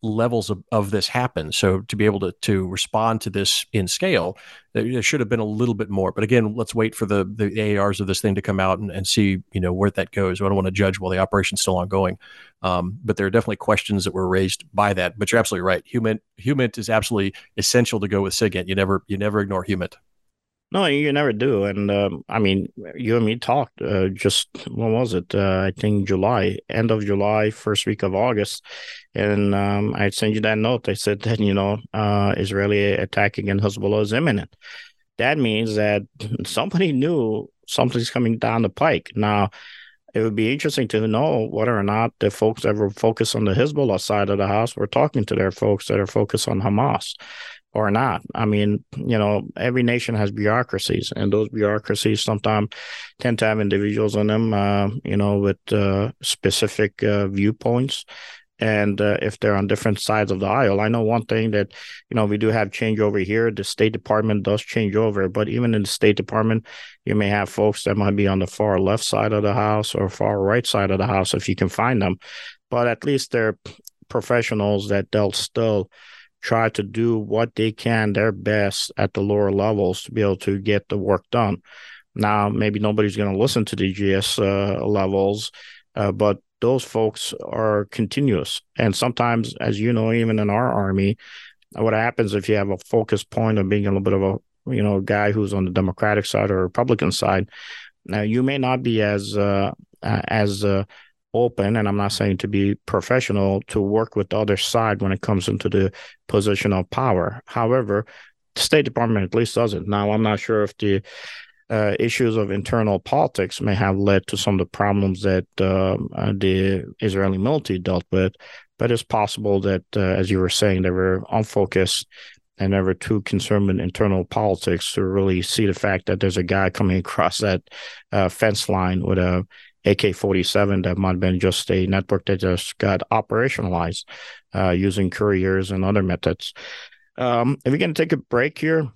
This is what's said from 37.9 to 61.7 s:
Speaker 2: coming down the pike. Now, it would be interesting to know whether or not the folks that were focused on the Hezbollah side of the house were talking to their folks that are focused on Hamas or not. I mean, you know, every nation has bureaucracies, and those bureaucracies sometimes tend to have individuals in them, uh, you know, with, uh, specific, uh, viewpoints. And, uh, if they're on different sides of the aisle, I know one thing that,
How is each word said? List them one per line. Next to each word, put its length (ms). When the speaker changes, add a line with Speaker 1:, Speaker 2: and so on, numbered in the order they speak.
Speaker 2:
coming 280
down 240
the 80
pike. 440
Now, 360
it 80
would 160
be 160
interesting 340
to 180
know 460
whether 260
or 60
not 360
the 120
folks 300
that 160
were 140
focused 440
on 80
the 120
Hezbollah 440
side 300
of 80
the 100
house 300
were 100
talking 380
to 100
their 160
folks 380
that 100
are 80
focused 400
on 140
Hamas 520
or 160
not. 320
I 80
mean, 400
you 200
know, 380
every 260
nation 320
has 160
bureaucracies, 840
and 160
those 160
bureaucracies 720
sometimes 480
tend 200
to 60
have 160
individuals 560
in 100
them, 260
uh, 360
you 100
know, 220
with, 340
uh, 400
specific, 800
uh, 260
viewpoints. 760
And, 400
uh, 220
if 180
they're 160
on 120
different 340
sides 300
of 100
the 60
aisle, 340
I 80
know 120
one 240
thing 260
that, 200